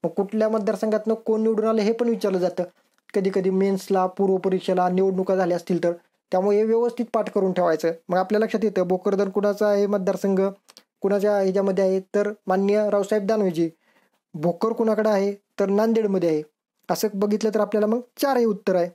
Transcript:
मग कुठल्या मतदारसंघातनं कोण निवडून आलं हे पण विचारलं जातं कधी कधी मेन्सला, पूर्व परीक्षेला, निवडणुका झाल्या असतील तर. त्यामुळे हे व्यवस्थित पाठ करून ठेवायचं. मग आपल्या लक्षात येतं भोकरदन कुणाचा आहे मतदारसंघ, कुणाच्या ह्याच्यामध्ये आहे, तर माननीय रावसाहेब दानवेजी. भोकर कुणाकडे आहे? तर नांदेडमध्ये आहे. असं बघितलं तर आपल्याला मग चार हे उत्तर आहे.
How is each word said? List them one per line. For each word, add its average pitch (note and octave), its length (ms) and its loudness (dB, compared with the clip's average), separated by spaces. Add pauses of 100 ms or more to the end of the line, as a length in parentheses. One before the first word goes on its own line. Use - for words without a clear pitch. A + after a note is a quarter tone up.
मग E3 60 -2
कुठल्या G#3+ 380 -2
मतदारसंघातनं G#3+ 640 -2
कोण A3 280 -2
निवडून A3 240 0
आलं A3 160 2
हे G#3+ 100 2
पण A#3 160 0
विचारलं G3 300 -2
जातं F3+ 260 -2 (500)
कधी G3 200 0
कधी F#3+ 160 0
मेन्सला, F#3+ 560 0
पूर्व F#3+ 300 0
परीक्षेला, F#3 520 0
निवडणुका F#3+ 480 0
झाल्या F3 200 0
असतील E3+ 280 -2
तर. E3+ 80 2 (380)
त्यामुळे G3+ 260 2
हे G#3+ 80 2
व्यवस्थित A#3 480 0
पाठ G#3+ 180 -2
करून F#3+ 220 0
ठेवायचं. E3+ 400 0 (160)
मग F3+ 100 0
आपल्या G3 220 0
लक्षात A3 240 -2
येतं F#3+ 180 0
भोकरदन F#3+ 460 0
कुणाचा G3+ 400 0
आहे G3+ 180 2
मतदारसंघ, G3 540 0 (600)
कुणाच्या G3+ 380 2
ह्याच्यामध्ये G3 460 2
आहे, F#3+ 160 2
तर G#3 320 -2 (140)
माननीय G3+ 440 2
रावसाहेब G3+ 360 0
दानवेजी. F3+ 440 0 (640)
भोकर F3 380 -2
कुणाकडे A3 360 0
आहे? G3+ 260 0
तर - 320 -6
नांदेडमध्ये G3+ 640 2
आहे. D#3 140 0 (480)
असं F3+ 240 -2
बघितलं G#3 400 0
तर G#3+ 60 0
आपल्याला G#3 260 0
मग A3+ 140 0 (160)
चार C#4 200 0
हे A#3+ 80 2
उत्तर G3+ 300 0
आहे. F3 200 0